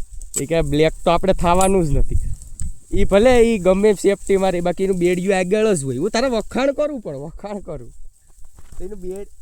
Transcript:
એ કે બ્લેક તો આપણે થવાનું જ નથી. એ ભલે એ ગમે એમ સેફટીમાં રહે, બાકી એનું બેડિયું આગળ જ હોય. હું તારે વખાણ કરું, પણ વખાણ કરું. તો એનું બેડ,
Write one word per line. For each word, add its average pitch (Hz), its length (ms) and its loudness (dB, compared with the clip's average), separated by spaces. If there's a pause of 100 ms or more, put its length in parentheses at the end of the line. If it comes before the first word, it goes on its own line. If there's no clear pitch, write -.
(420)
એ 143 40 -4
કે 165 160 0
બ્લેક 151 320 2 (100)
તો 175 80 2
આપણે 185 220 2
થવાનું 185 540 2
જ 143 40 0
નથી. - 240 4 (760)
એ 202 120 4
ભલે 233 520 6
એ - 20 -4
ગમે 190 320 2
એમ 202 60 4
સેફટીમાં 190 560 0
રહે, 175 100 -2
બાકી 175 220 -2
એનું 190 140 0
બેડિયું 180 420 0
આગળ 214 340 0
જ 147 100 -2
હોય. 131 140 -4
હું 175 120 -4
તારે 277 180 -2
વખાણ 247 440 -2
કરું, 294 300 -4
પણ 151 160 -12
વખાણ 190 420 -12
કરું. 165 340 -14 (840)
તો - 60 -6
એનું 202 160 -10
બેડ, 185 280 -10 (140)